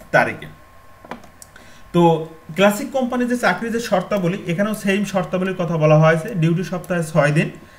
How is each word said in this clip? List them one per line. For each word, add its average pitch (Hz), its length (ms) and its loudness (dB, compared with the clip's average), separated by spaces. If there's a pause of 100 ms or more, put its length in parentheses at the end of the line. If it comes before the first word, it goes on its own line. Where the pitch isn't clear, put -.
(120)
তারিখে। 117 340 0 (1500)
তো 165 340 4 (280)
ক্লাসিক 202 360 2
কোম্পানির 247 360 -2
যে 240 100 0
চাকরির 233 340 0
যে 226 80 -2
শর্তাবলী, 185 580 -2 (100)
এখানেও 202 260 -2
সেম 202 320 0
শর্তাবলীর 185 500 -4
কথা 170 220 -4
বলা 151 220 4
হয়েছে। 160 360 2
ডিউটি 170 280 0
সপ্তাহে 175 400 -4
ছয় 151 280 2
দিন, 156 180 0 (280)